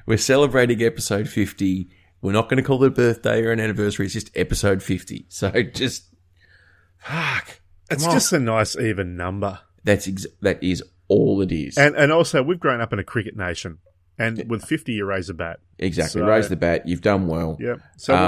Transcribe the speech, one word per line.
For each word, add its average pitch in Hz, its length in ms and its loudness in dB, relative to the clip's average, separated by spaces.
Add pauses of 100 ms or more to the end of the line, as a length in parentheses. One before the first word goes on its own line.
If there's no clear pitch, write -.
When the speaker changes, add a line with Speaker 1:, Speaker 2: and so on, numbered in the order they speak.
Speaker 1:
We're 110 120 2
celebrating 123 680 4
episode 107 460 -2
fifty. 95 580 -2 (340)
We're 98 120 -2
not 113 160 2
gonna 131 120 2
call 131 220 2
it 135 40 10
a 131 40 2
birthday 117 520 2
or 113 100 0
an 113 80 0
anniversary. 104 440 0
It's 92 80 -6
just - 220 -8
episode 95 480 0
fifty. - 460 -6
So - 200 -4 (140)
just, - 500 -6 (840)
fuck. 143 640 -6 (280)
Speaker 2:
It's 147 140 -2
Speaker 1:
Come 170 80 2
on. 165 60 4
Speaker 2:
just - 160 2
a 165 60 4
nice 113 360 0
even 95 400 -2
number. 95 460 -4 (240)
Speaker 1:
That's 98 240 2
ex-, 98 180 -8 (140)
that 98 200 0
is 90 220 0 (240)
all 98 340 4
it 87 120 0
is. 71 240 -4
Speaker 2:
And, 143 180 4
and 147 160 4
also, 160 320 2
we've 170 160 -2
grown 127 220 0
up 113 100 -4
in 107 80 -2
a 95 40 -2
cricket 107 340 -6
nation. 87 400 -6 (420)
And 113 200 -4
Speaker 1:
Yeah. - 100 -6
Speaker 2:
with 113 160 -4
fifty, 156 260 -4
you 104 140 -4
raise 95 240 -4
a 95 40 -8
bat. 85 280 -10 (180)
Speaker 1:
Exactly. 82 400 -2
Speaker 2:
So 87 80 0
Speaker 1:
Raise 107 220 4
the 92 80 -2
bat. 85 280 0
You've 87 160 -4
done 98 260 2
well. 80 340 -2
Speaker 2:
Yeah. 120 140 -6 (200)
So - 180 -2
we'll 92 140 6